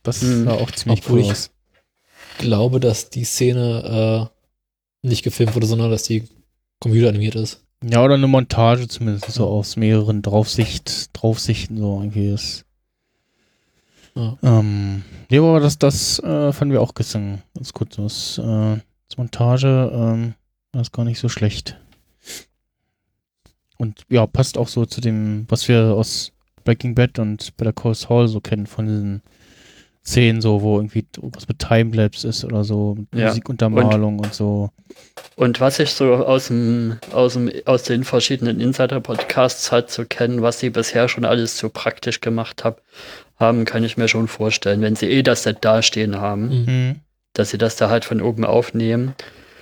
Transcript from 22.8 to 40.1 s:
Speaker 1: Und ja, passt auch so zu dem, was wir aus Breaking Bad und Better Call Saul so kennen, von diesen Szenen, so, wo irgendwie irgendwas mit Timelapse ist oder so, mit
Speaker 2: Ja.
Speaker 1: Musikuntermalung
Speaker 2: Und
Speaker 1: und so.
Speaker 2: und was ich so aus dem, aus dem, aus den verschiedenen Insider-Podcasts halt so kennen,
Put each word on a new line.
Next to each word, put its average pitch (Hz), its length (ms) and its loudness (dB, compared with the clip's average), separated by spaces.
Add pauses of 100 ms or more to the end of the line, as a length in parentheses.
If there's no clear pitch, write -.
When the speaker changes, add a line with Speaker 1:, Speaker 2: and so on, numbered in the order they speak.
Speaker 1:
Und 110 320 -8
ja, 113 180 4
passt - 320 0
auch 120 100 -2
so 117 180 -2
zu - 140 -10
dem, 107 480 -2
was - 200 -2
wir 113 280 6
aus - 360 -2 (320)
Breaking 120 300 0
Bad 123 240 2
und 107 380 -6
Better 113 160 -2
Call 113 220 -2
Saul 120 340 2
so 107 120 -2
kennen, 107 260 -4
von 110 200 -6
diesen 104 360 -2 (800)
Szenen, 113 360 2
so, 104 220 0
wo 104 160 0
irgendwie 107 260 -4 (120)
irgendwas - 300 -16
mit - 120 -8
Timelapse 113 680 0
ist - 160 -6
oder 107 200 -2
so, 104 340 -2
mit 107 220 -6
Speaker 2:
Ja. 110 80 2
Speaker 1:
Musikuntermalung 110 920 2
Speaker 2:
Und 104 80 -4
Speaker 1:
und 104 80 -8
so. 104 360 -2 (640)
Speaker 2:
und 123 240 0
was 135 180 2
ich 147 120 2
so 131 240 2
aus 131 340 2
dem, 117 500 0 (140)
aus 123 220 2
dem, 120 160 0 (160)
aus 127 160 2
den 127 220 -2
verschiedenen 120 560 0
Insider-Podcasts 127 1120 -2
halt 120 200 0
so 120 160 -8
kennen, 120 340 -2